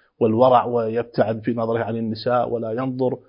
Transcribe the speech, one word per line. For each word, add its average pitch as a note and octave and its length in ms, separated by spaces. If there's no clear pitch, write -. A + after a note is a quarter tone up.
والورع، A#2+ 460
ويبتعد A#2 760
في A#2+ 100
نظره A#2 300
عن A2 120
النساء A2+ 540
ولا A2+ 220
ينظر، B2+ 460